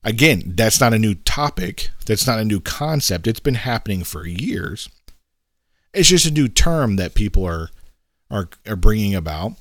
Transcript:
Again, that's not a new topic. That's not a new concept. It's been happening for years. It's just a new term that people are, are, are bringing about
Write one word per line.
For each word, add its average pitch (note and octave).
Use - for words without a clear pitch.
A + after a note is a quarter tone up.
Again, A2+
that's A2
not A#2
a A2
new G#2+
topic. -
That's A2
not A#2
a A2
new G#2
concept. C#3+
It's A2+
been C3+
happening G#2
for E2+
years. F#2+
It's G3
just F3
a D#3
new D3
term C#3
that F#2
people G2+
are, E2
are, F#2+
are G#2+
bringing G2+
about E2